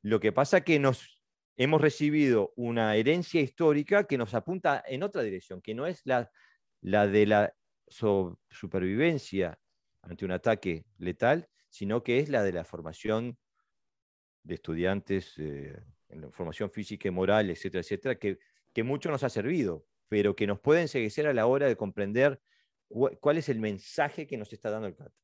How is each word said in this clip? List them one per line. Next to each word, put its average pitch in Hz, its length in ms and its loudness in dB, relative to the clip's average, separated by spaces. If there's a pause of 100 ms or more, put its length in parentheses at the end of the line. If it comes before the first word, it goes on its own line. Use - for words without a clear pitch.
Lo 104 180 2
que 107 120 2
pasa 147 280 4
que 160 180 2
nos 135 340 0 (440)
hemos 147 240 2
recibido 147 760 2
una 117 400 0
herencia 160 440 2
histórica 151 640 2
que 135 140 -2
nos 113 160 -4
apunta 160 520 -2
en 135 160 -6
otra 202 200 -4
dirección, 95 380 -8
que 110 140 -10
no 131 120 -6
es 175 180 -8
la, 123 260 0 (500)
la 104 260 2
de 104 200 6
la 104 280 4 (340)
so-, 98 500 0 (120)
supervivencia 98 1080 -2 (440)
ante 87 220 -12
un 90 80 -4
ataque 90 520 -2 (140)
letal, 92 500 0 (200)
sino 110 340 -4
que 123 160 0
es 147 100 -2
la 123 140 0
de 98 100 0
la 85 120 -6
formación 107 760 -6 (1040)
de 87 120 -8
estudiantes, 92 840 -2
eh, 71 420 -10 (280)
en - 120 -20
la 73 100 -18
formación 90 400 -8
física 101 380 -8
y - 20 0
moral, 95 400 2
etcétera, 90 300 -6
etcétera, 107 360 -4
que, 98 220 -4 (340)
que 113 100 -2
mucho 147 280 -4
nos 139 140 -2
ha 120 60 0
servido, 113 560 -2 (220)
pero 104 280 2
que 107 100 0
nos 101 140 -2
puede 160 220 4
enceguecer 143 440 -2
a 143 60 2
la 113 140 2
hora 139 200 4
de 120 100 2
comprender 110 640 0 (480)
cu-, - 320 0
cuál 151 180 2
es 151 100 -6
el 117 100 0
mensaje 110 680 -4
que 131 100 -10
nos 107 160 -12
está 110 180 -8
dando 107 180 -6
el 85 60 -10
kata. - 300 -20